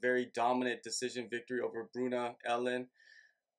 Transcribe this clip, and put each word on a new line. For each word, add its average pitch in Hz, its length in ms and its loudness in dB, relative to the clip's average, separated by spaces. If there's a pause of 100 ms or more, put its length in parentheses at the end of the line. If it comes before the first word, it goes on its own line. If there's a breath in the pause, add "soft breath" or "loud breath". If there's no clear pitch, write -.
very 127 320 4
dominant 123 480 2
decision 117 480 -4
victory 120 300 -4
over 113 320 -4
Bruna 123 420 -2 (100)
Ellen. 123 440 0 (720 soft breath)